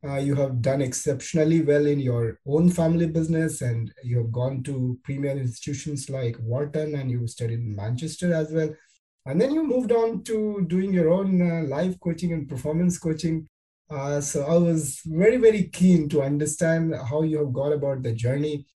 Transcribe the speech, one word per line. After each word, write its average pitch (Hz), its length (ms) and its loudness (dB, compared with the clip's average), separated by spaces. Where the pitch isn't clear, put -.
uh, 139 100 -4
you 139 180 0
have 131 260 0
done 135 180 0
exceptionally 156 800 0
well 147 260 4
in 143 120 2
your 117 460 -2
own 160 240 4
family 165 380 2
business, 160 540 0
and 117 300 -4
you 120 160 -2
have 117 120 -2
gone 127 320 -4
to 127 400 -4
premier 139 280 -4
institutions 139 760 -6
like 127 320 -4
Wharton, 147 560 -4
and 131 140 -4
you 120 180 -2
studied 117 340 -6
in 107 140 -6
Manchester 127 560 -4
as 156 200 0
well. 156 220 0
And 147 160 0
then 269 120 2
you 320 140 0
moved 247 240 0
on 226 340 2
to 214 420 -2
doing 185 260 0
your 165 160 4
own, 190 320 2
uh, 165 260 0
life 175 320 -2
coaching 170 320 -4
and 151 160 -4
performance 156 500 0
coaching. 160 500 -2
Uh, 143 320 -4
so 143 240 -4
I 165 120 4
was 160 480 2
very, 185 320 4
very 214 260 6
keen 170 460 6
to 143 120 2
understand 151 720 0
how 151 140 0
you 156 160 0
have 143 120 -2
gone 139 220 0
about 139 300 -2
the 113 100 -2
journey 143 640 -2